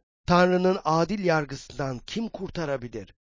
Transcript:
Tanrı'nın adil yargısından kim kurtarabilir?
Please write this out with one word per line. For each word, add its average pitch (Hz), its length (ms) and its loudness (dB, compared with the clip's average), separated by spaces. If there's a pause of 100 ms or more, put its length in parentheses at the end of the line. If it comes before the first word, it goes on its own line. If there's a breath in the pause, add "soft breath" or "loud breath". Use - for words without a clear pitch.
(260)
Tanrı'nın 180 580 4
adil 165 400 0
yargısından 139 760 -2
kim 220 300 -8
kurtarabilir? 135 880 -8 (200)